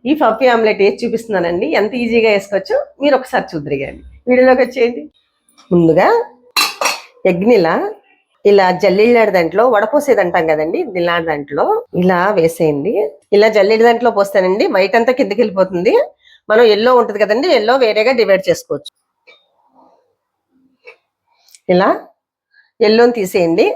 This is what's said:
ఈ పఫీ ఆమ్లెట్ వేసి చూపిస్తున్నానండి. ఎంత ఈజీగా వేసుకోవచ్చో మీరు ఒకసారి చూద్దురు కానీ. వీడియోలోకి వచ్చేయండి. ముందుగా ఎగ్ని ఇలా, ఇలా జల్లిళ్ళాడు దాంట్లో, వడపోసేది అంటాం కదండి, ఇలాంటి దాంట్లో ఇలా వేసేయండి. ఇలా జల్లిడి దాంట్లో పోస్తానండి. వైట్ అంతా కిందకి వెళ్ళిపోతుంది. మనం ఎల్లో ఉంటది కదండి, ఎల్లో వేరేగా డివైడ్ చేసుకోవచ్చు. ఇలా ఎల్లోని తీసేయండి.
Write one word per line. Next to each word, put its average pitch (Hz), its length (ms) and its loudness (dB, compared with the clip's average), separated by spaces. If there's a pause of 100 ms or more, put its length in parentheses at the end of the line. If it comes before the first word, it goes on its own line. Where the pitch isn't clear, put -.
ఈ 277 120 0
పఫీ - 320 0
ఆమ్లెట్ 220 300 0
వేసి 202 200 0
చూపిస్తున్నానండి. 202 640 -4 (120)
ఎంత 208 140 -2 (100)
ఈజీగా 226 320 0
వేసుకోవచ్చో 196 420 -4 (260)
మీరు 285 160 2
ఒకసారి 254 340 -4
చూద్దురు 143 280 -6
కానీ. - 200 -12 (280)
వీడియోలోకి 254 360 4
వచ్చేయండి. 254 380 -4 (720)
ముందుగా 170 340 4 (1200)
ఎగ్ని 196 300 2
ఇలా, 170 140 0 (760)
ఇలా 196 160 4 (160)
జల్లిళ్ళాడు 214 540 2
దాంట్లో, 175 260 0 (120)
వడపోసేది 214 500 0
అంటాం 175 260 -2
కదండి, 156 280 -2 (220)
ఇలాంటి 170 320 -2
దాంట్లో 147 320 -4 (380)
ఇలా 180 180 0 (180)
వేసేయండి. 160 540 -2 (440)
ఇలా 214 200 4
జల్లిడి 220 320 2
దాంట్లో 233 300 2
పోస్తానండి. 196 480 0 (100)
వైట్ 196 220 0
అంతా 233 200 0
కిందకి 202 240 -2
వెళ్ళిపోతుంది. 190 520 -2 (560)
మనం 226 140 4 (100)
ఎల్లో 226 260 0
ఉంటది 208 240 -4
కదండి, 233 240 -2 (100)
ఎల్లో 220 160 0 (100)
వేరేగా 214 360 0
డివైడ్ 190 300 2
చేసుకోవచ్చు. - 400 -6 (2750)
ఇలా 190 140 2 (1000)
ఎల్లోని 240 300 4
తీసేయండి. 185 580 0